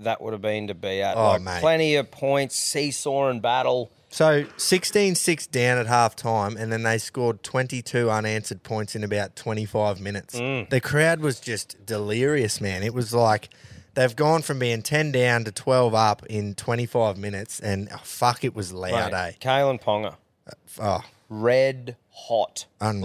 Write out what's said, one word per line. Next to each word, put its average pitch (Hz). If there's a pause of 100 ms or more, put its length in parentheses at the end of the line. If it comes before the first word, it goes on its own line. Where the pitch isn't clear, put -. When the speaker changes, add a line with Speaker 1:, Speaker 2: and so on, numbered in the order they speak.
Speaker 1:
that 113
would 110
have 101
been 107
to 101
be 95
at. 98
Speaker 2:
Oh, 110
Speaker 1:
Like, 92
Speaker 2:
mate. 87
Speaker 1:
plenty 160
of 139
points, 139
seesaw 139
and 120
battle. 127 (200)
Speaker 2:
So, 151 (120)
sixteen 185
six -
down 123
at 117
halftime, 113
and 110
then 113
they 113
scored 117
twenty-two 127
unanswered 107
points 107
in 107
about 104
twenty-five 107
minutes. 101
Speaker 1:
Mm. 123
Speaker 2:
The 131
crowd 160
was 147
just -
delirious, 110
man. 95
It 117
was 117
like 113 (460)
they've 127
gone 156
from 139
being 117
ten 151
down 123
to 110
twelve 127
up 110
in 104
twenty-five 117
minutes, 101
and, 101
oh, -
fuck, -
it 123
was 92
loud, 98
Speaker 1:
Mate, 98
Speaker 2:
eh? 90
Speaker 1:
Kalen 131
Ponga. 104 (320)
Speaker 2:
Uh, - (280)
oh. 101 (260)
Speaker 1:
Red 123 (140)
hot. - (140)
Speaker 2:
Unreal. 104